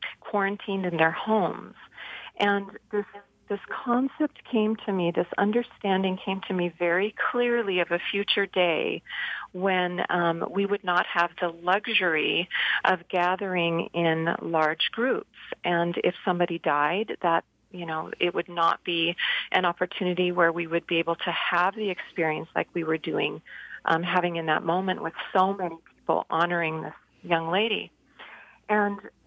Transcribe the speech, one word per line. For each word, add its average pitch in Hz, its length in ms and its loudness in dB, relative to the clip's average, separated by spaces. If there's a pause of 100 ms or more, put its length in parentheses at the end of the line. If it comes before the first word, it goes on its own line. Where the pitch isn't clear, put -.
(200)
quarantined 196 640 -2
in 175 120 -2
their 160 160 4
homes. - 600 -2 (640)
And 202 280 2 (240)
this 208 140 0 (440)
this 202 200 -4
concept 262 680 0 (120)
came 214 260 2 (100)
to 208 60 0
me, 175 220 2
this 180 120 0 (120)
understanding 196 840 0
came 190 240 -4
to 202 60 -2
me 175 240 0
very 175 360 2 (160)
clearly 240 500 0
of 170 100 0
a 175 100 0 (100)
future 202 360 0
day 170 560 0 (500)
when, 180 480 0 (100)
um, 170 400 2
we 202 160 2
would 196 180 0
not 180 220 2
have 175 240 2 (100)
the 180 80 2 (140)
luxury 180 840 2 (360)
of 180 240 2
gathering 180 840 0
in 165 480 2
large 160 500 2
groups. 233 440 -2 (280)
And 170 400 2
if 180 100 4 (100)
somebody 175 340 2
died, 160 640 0
that, 165 220 4 (260)
you 175 160 -8
know, 160 320 -6
it 175 160 0
would 170 140 -2
not 170 360 0
be 170 320 -2 (360)
an 185 120 4
opportunity 180 680 0
where 175 200 4
we 170 140 -4
would 165 200 -2
be 165 120 0
able 165 180 0
to - 160 -4
have 180 420 0
the 214 160 -2
experience 160 640 -4
like 165 200 -2
we 170 100 -2
were 156 140 0
doing, 156 420 -2 (440)
um, 165 180 2
having 175 340 0
in 165 100 -4
that 156 180 0
moment 180 380 0
with 160 120 -6 (180)
so 190 220 4
many 175 220 -6 (200)
people - 340 0
honoring 165 520 0
this 156 120 -10 (280)
young 165 280 0
lady. 202 400 -2 (800)
And 208 300 2 (280)